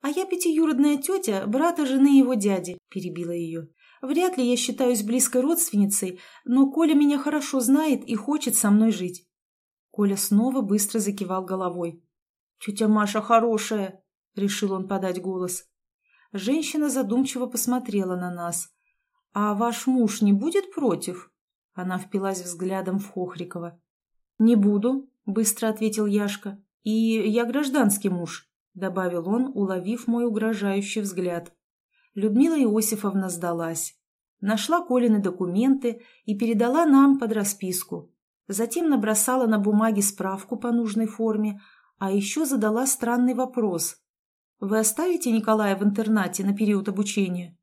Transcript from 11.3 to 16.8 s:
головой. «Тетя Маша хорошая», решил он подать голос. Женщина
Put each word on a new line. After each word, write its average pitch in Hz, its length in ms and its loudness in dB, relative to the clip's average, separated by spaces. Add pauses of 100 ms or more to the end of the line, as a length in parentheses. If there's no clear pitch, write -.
головой. 175 580 -6 (540)
«Тетя 208 280 -2
Маша 214 360 2
хорошая», 214 840 0 (300)
решил 196 380 -2
он 190 160 -4
подать 185 340 -4
голос. 185 420 -6 (680)
Женщина 294 560 0